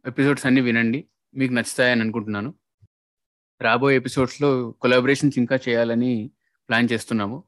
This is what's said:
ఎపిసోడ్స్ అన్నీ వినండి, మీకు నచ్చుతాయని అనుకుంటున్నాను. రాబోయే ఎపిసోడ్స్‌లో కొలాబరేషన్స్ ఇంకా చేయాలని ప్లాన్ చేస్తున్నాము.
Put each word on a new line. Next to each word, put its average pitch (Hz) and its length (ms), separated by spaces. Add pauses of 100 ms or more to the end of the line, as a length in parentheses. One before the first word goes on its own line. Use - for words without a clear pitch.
ఎపిసోడ్స్ 139 380
అన్నీ 131 160
వినండి, 117 440 (300)
మీకు 131 180
నచ్చుతాయని 120 480
అనుకుంటున్నాను. 107 520 (1080)
రాబోయే 123 360
ఎపిసోడ్స్‌లో 127 760
కొలాబరేషన్స్ 127 680
ఇంకా 127 200 (100)
చేయాలని 117 640 (380)
ప్లాన్ 117 220
చేస్తున్నాము. 113 560